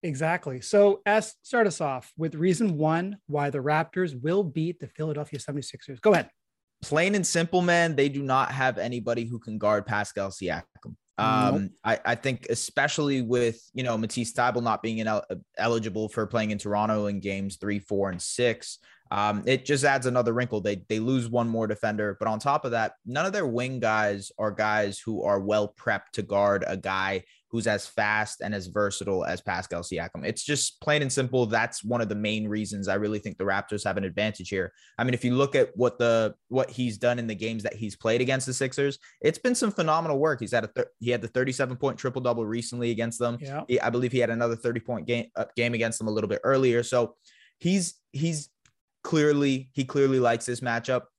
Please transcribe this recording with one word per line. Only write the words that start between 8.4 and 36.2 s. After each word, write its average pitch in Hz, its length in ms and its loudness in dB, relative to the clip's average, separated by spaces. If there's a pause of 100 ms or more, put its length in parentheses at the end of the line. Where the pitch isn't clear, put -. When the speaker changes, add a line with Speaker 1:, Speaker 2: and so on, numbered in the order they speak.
Speaker 2:
have 131 260 0
anybody 117 460 -2
who 117 160 -8
can 107 180 -8
guard 104 280 2
Pascal 101 440 -4
Siakam. 85 320 -6 (220)
Speaker 1:
Nope. - 100 -14 (240)
Speaker 2:
Um, 104 520 4 (120)
I, 113 220 2
I 120 100 2
think 123 340 -4
especially 139 760 0
with, 117 380 2 (140)
you 127 80 -4
know, 117 160 0
Matisse 113 340 -4
Thybulle 120 300 2
not 110 220 0
being 113 160 -2
el-, 107 240 0 (320)
eligible 110 520 0
for 110 200 -2
playing 107 240 0
in 104 60 -4
Toronto 104 480 0
in 101 120 -2
games 98 380 -4
three, 104 240 -4
four, 98 300 -2
and 87 120 -8
six, - 560 -2 (320)
um, 104 360 0
it 131 180 2
just 139 180 0
adds 135 240 2
another 123 260 2
wrinkle. 113 280 -2
They, 98 280 -2
they 110 120 0
lose 123 280 0
one 117 200 0
more 113 180 0
defender, 107 540 -2
but 107 80 0
on 110 100 0
top 143 260 0
of 127 60 -2
that, 113 220 0 (120)
none 139 220 -2
of 190 60 -4
their 190 160 -2
wing 123 320 -4
guys 107 580 0
are 107 140 0
guys 107 480 0
who 110 240 -4
are 101 160 2
well 104 360 0
prepped - 360 -4
to 110 100 -6
guard 101 460 2
a 95 80 -2
guy 95 480 -2 (260)
who's 113 160 -2
as 104 200 0
fast 107 560 -2
and 104 120 -4
as 95 120 -6
versatile 98 580 -2
as 90 160 -4
Pascal 87 400 -4
Siakam. 85 420 -8
It's - 220 -6
just - 380 -2
plain 151 180 2
and 135 100 -2
simple. 127 360 2
That's 113 360 -2
one 117 200 -2
of 104 80 -2
the - 40 -4
main 107 320 -2
reasons 104 420 -4
I 98 80 0
really 107 220 -2
think 101 200 -10
the 95 60 -2
Raptors 98 400 -2
have 95 120 0
an 98 80 -2
advantage 95 460 -4
here. 92 200 -2 (280)
I 117 60 0
mean, 127 100 0
if 120 100 -4
you 123 100 2
look 139 200 2
at 131 200 4
what 120 240 2
the, 113 360 4 (140)